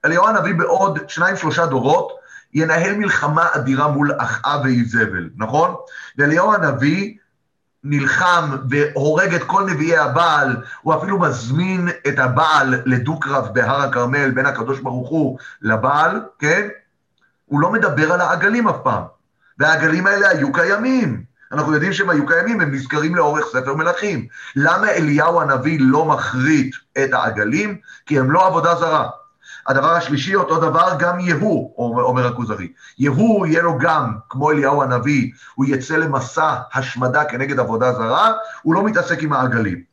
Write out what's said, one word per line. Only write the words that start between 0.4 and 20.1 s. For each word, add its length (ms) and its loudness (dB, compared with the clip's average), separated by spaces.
בעוד 540 0
שניים 280 -2
שלושה 300 0
דורות, 460 0
ינהל 420 0
מלחמה 580 0
אדירה 340 0
מול 300 2
אחאב 460 -2
ואיזבל, 760 0
נכון? 380 0
ואליהו 360 2
הנביא 600 0
נלחם 680 0
והורג 640 0
את 100 -2
כל 260 0
נביאי 280 0
הבעל, 580 2
הוא 140 0
אפילו 240 -2
מזמין 720 0
את 120 -2
הבעל 680 2
לדו-קרב 680 -2
בהר 280 0
הכרמל, 500 0
בין 140 0
הקדוש 340 -4
ברוך 300 -8
הוא 300 -2
לבעל, 600 0
כן? 280 0
הוא 140 -2
לא 120 2
מדבר 420 2
על 80 0
העגלים 460 2
אף 160 0
פעם, 200 -2
והעגלים 480 2
האלה 220 4